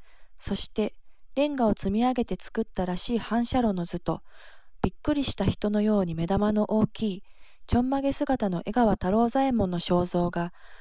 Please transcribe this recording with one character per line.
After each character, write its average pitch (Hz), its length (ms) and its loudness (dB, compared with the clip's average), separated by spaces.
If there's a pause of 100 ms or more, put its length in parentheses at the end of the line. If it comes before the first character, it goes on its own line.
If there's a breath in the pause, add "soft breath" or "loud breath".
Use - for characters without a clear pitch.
(360 soft breath)
そ - 200 -6
し - 160 -4
て 214 220 -2 (420)
レ 285 120 2
ン 285 80 -4
ガ 254 100 2
を 214 80 4
積 196 180 -2
み 226 140 2
上 254 80 2
げ 247 120 0
て 185 140 -6
作 - 220 -4
っ 226 40 -2
た - 200 -4
ら 180 120 -2
し - 180 -2
い - 40 2
反 233 260 0
射 254 160 0
炉 214 120 4
の 175 120 -2
図 170 140 -6
と、 - 220 -4 (600 loud breath)
び 185 100 0
っ - 100 -12
く 302 120 2
り 285 100 2
し - 120 -2
た 196 100 0
人 185 240 0
の 208 120 2
よ 214 200 4
う 180 40 2
に 165 100 -4
目 165 120 -2
玉 202 240 4
の 214 200 2
大 214 160 4
き 202 300 -2
い - 60 -14 (440 soft breath)
ち - 80 2
ょ 240 60 6
ん 254 80 2
ま 277 120 0
げ 277 120 2
姿 254 360 0
の 175 160 -2
江 - 60 -4
川 220 220 6
太 185 180 0
郎 233 180 4
左 269 140 2
衛 269 80 2
門 208 180 2
の 175 100 -2
肖 180 260 4
像 175 260 0
が 175 220 -4 (280 loud breath)